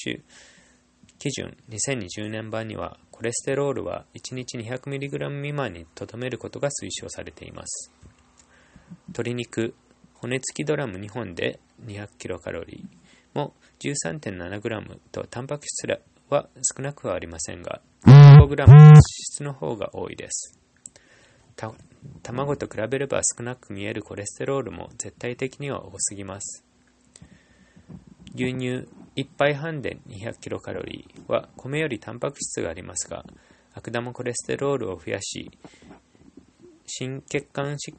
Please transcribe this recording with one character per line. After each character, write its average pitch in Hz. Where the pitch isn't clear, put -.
取 -
基 143
準 -
二 110
千 135
二 90
十 107
年 110
版 110
に 101
は、 87
コ -
レ 117
ス -
テ 135
ロ 139
ー -
ル 95
は 87
一 -
日 127
二 110
百 123
ミ 139
リ 139
グ 143
ラ 143
ム 143
未 143
満 131
に 85
と 101
ど 117
め 127
る 123
こ -
と -
が 139
推 101
奨 -
さ -
れ 85
て -
い 82
ま 82
す。 -
鶏 120
肉、 117
骨 127
付 -
き -
ド 151
ラ 147
ム 92
二 104
本 101
で -
二 110
百 101
キ -
ロ 92
カ 90
ロ 85
リ -
ー -
も -
十 143
三 160
点 98
七 90
グ 107
ラ 107
ム 95
と -
タ 120
ン 135
パ 147
ク -
質 -
は 143
少 135
な 143
く -
は 95
あ 90
り 85
ま 82
せ 92
ん 87
が、 -
五 139
グ 143
ラ 143
ム 135
の 147
脂 151
質 -
の 143
方 135
が -
多 95
い -
で -
す。 -
た-、 113
卵 135
と 104
比 104
べ 131
れ 139
ば 95
少 120
な 123
く -
見 98
え 107
る 104
コ -
レ 101
ス -
テ 131
ロ 139
ー 131
ル 98
も 87
絶 -
対 123
的 -
に 143
は -
多 95
す -
ぎ 98
ま 95
す。 -
牛 127
乳 127
一 135
杯 147
半 151
で -
二 98
百 107
キ -
ロ 101
カ 101
ロ 92
リ -
ー -
は -
米 143
よ 160
り 127
タ 110
ン 120
パ 139
ク -
質 -
が 87
あ -
り 90
ま 92
す -
が、 -
悪 113
玉 120
コ 127
レ 120
ス -
テ 127
ロ 139
ー 135
ル 101
を 90
増 110
や 101
し、 -
心 135
血 -
管 143
疾 147